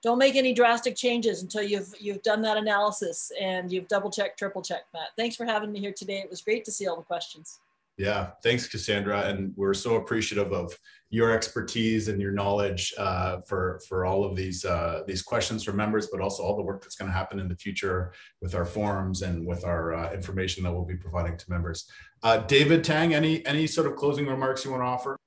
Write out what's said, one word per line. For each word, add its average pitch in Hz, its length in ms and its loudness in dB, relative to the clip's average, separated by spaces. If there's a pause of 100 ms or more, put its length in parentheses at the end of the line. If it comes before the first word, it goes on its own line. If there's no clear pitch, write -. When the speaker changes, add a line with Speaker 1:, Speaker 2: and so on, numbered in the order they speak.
Speaker 1:
don't 233 160 4
make 269 180 6
any 262 160 6
drastic 233 420 4
changes 233 480 0
until 208 200 -4
you've, 202 360 -2
you've 202 240 -6
done 214 200 4
that 214 140 2
analysis 208 840 0
and 185 320 -2
you've 185 160 -4
double 202 220 0
checked, - 280 -4
triple 196 240 -6
checked, - 300 -8
Matt. 160 240 -8
Thanks 233 180 -2
for 233 100 -8
having 214 280 -2
me 202 80 -6
here 202 120 -4
today. 196 260 -8
It 190 120 -10
was 185 100 -12
great 220 260 -2
to 220 40 -10
see 196 160 -4
all 170 80 0
the 165 80 -10
questions. - 560 -10 (400)
Speaker 2:
Yeah, 98 320 0 (140)
thanks, 117 240 2
Cassandra. 101 540 0
And 95 340 -2
we're 98 180 2
so 113 220 2
appreciative 101 560 0
of 87 200 -4 (380)
your 113 220 6
expertise 110 760 0
and 98 160 -2
your 98 80 0
knowledge, 101 680 0
uh, 92 440 -2
for, 92 480 -2
for 92 180 0
all 98 180 2
of 95 120 -2
these, 92 280 -4
uh, 85 400 0
these 92 160 -4
questions 110 440 -2
from 98 120 -2
members, 107 300 0
but 95 140 -6
also 95 240 -2
all 101 100 0
the 101 80 -2
work 98 180 -6
that's - 140 -18
gonna 98 160 -6
happen 95 300 -2
in 95 80 -4
the 87 80 -4
future 92 560 -2 (280)
with 90 140 -6
our 87 100 0
forums 95 580 -2
and 85 220 -2
with 87 200 -4
our, 85 300 0
uh, - 200 -4
information 92 480 -4
that 87 100 0
we'll 87 120 -2
be 87 100 -6
providing 85 420 -4
to - 140 -14
members. 85 400 -4 (320)
Uh, 113 140 6
David 147 480 6
Tang, 160 300 4
any, 160 320 2
any 151 200 2
sort 156 220 2
of 131 80 -4
closing 143 300 0
remarks 131 380 -2
you 135 60 -4
wanna 127 140 -2
offer? 127 320 -4 (100)